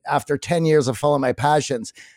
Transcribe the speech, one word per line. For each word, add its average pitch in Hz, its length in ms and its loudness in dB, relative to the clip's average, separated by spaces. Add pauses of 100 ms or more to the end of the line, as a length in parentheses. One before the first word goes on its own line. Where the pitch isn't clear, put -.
after 143 320 -2
ten 165 280 -2
years 151 220 4
of 123 100 -2
following 147 240 0
my 127 120 0
passions, 139 580 -2 (260)